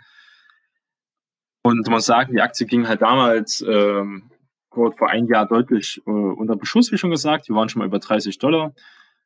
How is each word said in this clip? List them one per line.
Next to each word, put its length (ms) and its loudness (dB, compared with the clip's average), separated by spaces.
Und 240 2
man 80 2
muss 120 0
sagen, 280 2
die 60 2
Aktie 260 -2
ging 200 0
halt 160 -2
damals, 640 2
ähm, 640 0
kurz 300 0
vor 100 2
einem 200 0
Jahr 180 2
deutlich, 600 0
äh, 40 -6
unter 460 -2
Beschuss, 360 0
wie 60 -2
schon 120 -2
gesagt. 380 -2
Wir 80 -2
waren 120 2
schon 120 -6
mal 60 -2
über 120 -2
dreißig 400 -4
Dollar. 360 -2